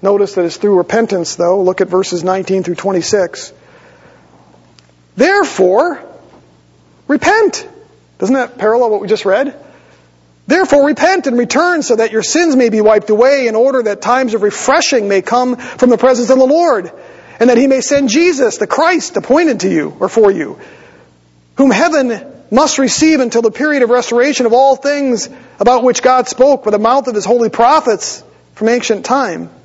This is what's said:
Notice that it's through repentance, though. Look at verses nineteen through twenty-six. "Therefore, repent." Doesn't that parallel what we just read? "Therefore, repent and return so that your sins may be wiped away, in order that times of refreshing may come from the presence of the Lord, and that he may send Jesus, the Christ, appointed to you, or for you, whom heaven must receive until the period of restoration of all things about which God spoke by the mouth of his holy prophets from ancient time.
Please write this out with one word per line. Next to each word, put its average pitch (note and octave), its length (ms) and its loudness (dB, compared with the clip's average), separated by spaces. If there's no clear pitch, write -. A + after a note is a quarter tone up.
Notice G3 320 0
that F3+ 100 -2
it's E3+ 140 -6
through G#3 180 0
repentance, F3+ 600 -2
though. F3+ 260 0
Look F#3 180 -2
at F#3 80 0
verses F3+ 340 -4
nineteen F#3 420 -2
through F3 120 -6
twenty-six. F#3+ 800 -4
"Therefore, C#4 880 0
repent." - 580 0
Doesn't G#3+ 160 0
that B3 220 -6
parallel A3+ 320 0
what G#3+ 100 -2
we G3 80 -10
just G#3 160 -2
read? A#3 320 -2
"Therefore, D4 380 2
repent E4+ 420 0
and A#3+ 100 -2
return D#4 440 0
so A#3+ 140 -2
that A3 160 -2
your A3 120 -2
sins D#4+ 340 0
may B3 100 2
be A3 140 0
wiped G#3+ 280 2
away, B3 380 2
in A3 80 -4
order B3+ 280 2
that G#3 180 -4
times B3 320 -2
of G#3+ 80 -2
refreshing A#3 680 0
may G3 140 0
come B3 340 -2
from - 340 -2
the A#3+ 80 4
presence A#3+ 320 2
of C4 80 4
the C4 80 4
Lord, C#4+ 460 0
and A#3+ 100 4
that A#3+ 80 4
he C4+ 100 2
may C4 120 2
send C#4+ 300 0
Jesus, C#4 480 0
the G#3 100 -4
Christ, E4 480 -2
appointed C4 460 0
to F#3 80 -2
you, D#3 320 -2
or F#3+ 80 -2
for G#3+ 200 4
you, E3+ 280 -4
whom C4+ 160 4
heaven C4 600 -2
must C#4 260 2
receive D4 440 2
until A#3 200 -2
the A3+ 80 2
period C#4+ 320 -2
of A#3 80 0
restoration B3 560 0
of A3 80 0
all C4+ 220 4
things C4+ 520 -4
about A#3 240 2
which B3 200 0
God B3+ 260 2
spoke C4+ 340 2
by G#3+ 60 -2
the G#3 80 0
mouth A#3 300 0
of A#3+ 80 -4
his G3 100 -4
holy A3+ 240 0
prophets B3 760 0
from A3 160 -2
ancient A#3 340 -2
time. F#3+ 460 -4